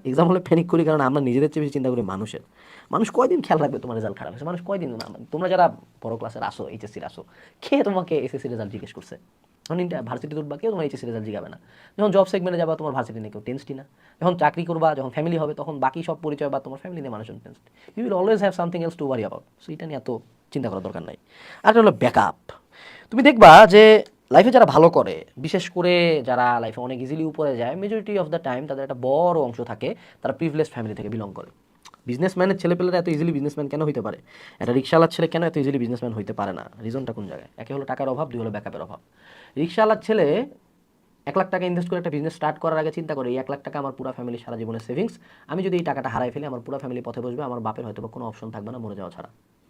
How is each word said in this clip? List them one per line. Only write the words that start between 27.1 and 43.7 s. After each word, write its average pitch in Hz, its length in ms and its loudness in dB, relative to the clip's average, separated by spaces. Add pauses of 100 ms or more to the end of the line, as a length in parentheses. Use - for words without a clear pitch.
উপরে 151 340 -2
যায়, 120 180 -4
majority 208 400 -6
of 180 100 -2
the 165 140 -4
time 131 280 -6
তাদের 139 120 -8
একটা 139 220 -8
বড় 160 380 2
অংশ 120 220 -4
থাকে 120 340 -8 (260)
তারা - 120 -4
প্রিভিলেজড 156 380 -4
ফ্যামিলি 110 240 -8
থেকে 104 140 -10
বিলং 104 240 -8
করে। - 140 -16 (580)
বিজনেসম্যানের 180 520 -2
ছেলেপেলেরা 180 400 0
এত 175 100 -2
ইজিলি 165 240 -2
বিজনেসম্যান 143 360 -4
কেন 147 140 -4
হইতে 135 200 -2
পারে? 104 160 -8 (420)
একটা 120 140 -2
রিক্সাওয়ালার 160 360 4
ছেলে 165 180 -2
কেন 165 160 -2
এত 165 140 -2
ইজিলি 139 220 -2
বিজনেসম্যান 120 340 -4
হইতে 107 200 -8
পারে 101 200 -6
না? 65 160 -14 (140)
রিজনটা 117 300 -8
কোন 104 140 -12
জায়গায়? 67 300 -16
একে 113 160 -12
হলো 139 120 -8
টাকার 131 240 -4
অভাব, 135 200 -4
দুই 120 120 -8
হলো 113 100 -6
ব্যাকআপের 101 300 -10
অভাব। 85 180 -16 (580)
রিক্সাওয়ালার 208 460 0
ছেলে 208 420 0 (800)
এক 151 120 -4
লাখ 190 120 -2
টাকা 180 160 -4
ইনভেস্ট 175 240 -4
করে 180 80 -6
একটা 175 120 -6
বিজনেস 156 240 -6
স্টার্ট 151 260 -6
করার 160 180 -2
আগে 156 140 -4
চিন্তা 156 240 -8
করে, 127 140 -6
"এই 127 80 -4
এক 131 120 -10
লাখ 143 120 -8
টাকা - 180 -10